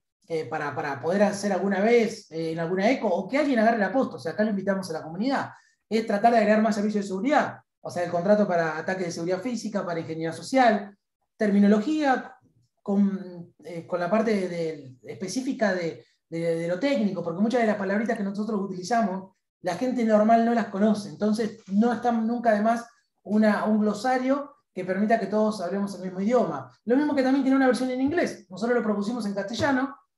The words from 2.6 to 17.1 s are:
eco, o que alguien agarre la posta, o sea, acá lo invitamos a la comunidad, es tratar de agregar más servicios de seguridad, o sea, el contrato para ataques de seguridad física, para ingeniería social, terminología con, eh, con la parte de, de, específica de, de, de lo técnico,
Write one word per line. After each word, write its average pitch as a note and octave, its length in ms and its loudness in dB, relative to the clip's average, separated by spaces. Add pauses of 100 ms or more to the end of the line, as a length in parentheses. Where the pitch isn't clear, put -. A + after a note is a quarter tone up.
eco, A#3+ 180 0
o F#3 180 -2
que C4 120 -2
alguien C#4+ 200 2
agarre A3+ 200 4
la F#3+ 140 0
posta, B3 240 0
o - 20 -10
sea, D#3+ 140 -8
acá G#3+ 120 0
lo A3 60 0
invitamos F#3+ 400 -4
a - 20 -8
la D#3 100 -8
comunidad, F3 480 -4 (380)
es A3 180 0
tratar A3 260 4
de A#3+ 60 6
agregar G#3+ 220 4
más G#3+ 140 2
servicios G#3 300 -2
de - 40 -10
seguridad, G#3 520 0 (200)
o - 100 -12
sea, F3 140 -4
el E3+ 60 -6
contrato G3 360 2
para E3 300 0
ataques F#3 300 -4
de E3+ 60 -6
seguridad F3 280 -4
física, G#3 460 -6
para E3+ 140 -4
ingeniería D#3+ 320 -6
social, A3 640 2 (420)
terminología G#3+ 1000 2 (480)
con, F#3 720 -2 (120)
eh, E3 220 -12
con F3 140 -4
la F3 80 -2
parte A3 260 2
de, F#3 140 0
de, D3+ 640 -8
específica G#3+ 600 -4
de, E3+ 300 -6 (260)
de, E3 260 -2
de E3+ 120 -4
lo F3+ 100 -2
técnico, G#3 440 0